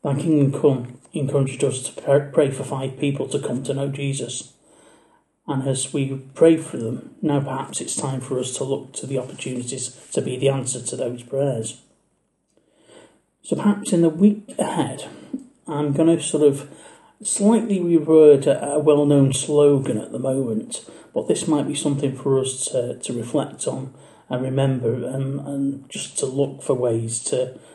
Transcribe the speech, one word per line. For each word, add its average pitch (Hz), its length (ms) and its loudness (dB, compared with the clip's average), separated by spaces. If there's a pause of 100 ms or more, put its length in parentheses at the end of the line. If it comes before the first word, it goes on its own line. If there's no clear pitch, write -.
Thanking 147 360 2
and 139 140 4
come 127 460 0 (120)
encouraged 139 520 -2
us 127 180 -2
to - 200 -14
pr-, 143 300 2
pray 143 200 2
for 139 120 -8
five 135 360 -6
people 139 280 -2
to 139 120 -2
come 127 240 -4
to 135 100 -4
know 139 160 -2
Jesus. 135 640 -6 (960)
And 135 200 -2
as 135 240 -4
we 135 300 -4 (140)
pray 165 220 8
for - 200 -8
them, - 420 -8
now 143 200 0
perhaps - 420 -6
it's - 140 -8
time 135 260 -4
for 127 160 -6
us 123 200 -6
to 139 60 -4
look 135 300 -6
to - 140 -10
the 135 100 -4
opportunities 127 720 -8 (220)
to 135 100 -2
be 131 160 -6
the 135 120 2
answer 127 300 -4
to - 160 -8
those 123 280 -6
prayers. 135 580 -4 (1600)
So - 140 -4
perhaps - 380 -2
in 170 80 2
the 165 80 4
week 196 500 2
ahead, - 480 -4 (600)
I'm 147 260 -2
gonna 160 280 4
sort 151 220 0
of 139 260 4 (540)
slightly 208 560 2
reword 156 680 8
a, 143 260 0
a 151 60 2
well-known 143 540 6
slogan 143 640 4
at - 140 -8
the - 80 -8
moment, 131 680 -4 (280)
but - 140 -4
this - 200 0
might 147 200 2
be - 80 -4
something 139 400 0
for 135 240 2
us - 280 -4
to, 123 320 -2
to - 140 -8
reflect 131 540 -4
on 135 260 -8 (360)
and 127 140 -4
remember 131 500 0
and, 135 460 -6
and 139 500 -6
just - 300 -10
to 139 60 -2
look 135 360 -4
for 139 140 0
ways 117 480 -2
to, 127 360 -4 (160)